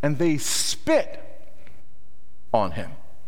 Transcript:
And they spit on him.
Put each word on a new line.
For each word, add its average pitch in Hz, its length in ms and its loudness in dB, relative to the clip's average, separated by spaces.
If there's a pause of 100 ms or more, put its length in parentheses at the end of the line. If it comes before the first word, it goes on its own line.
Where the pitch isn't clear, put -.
And 147 140 2
they 165 200 4
spit - 800 2 (1300)
on 101 200 4
him. 80 180 -2 (380)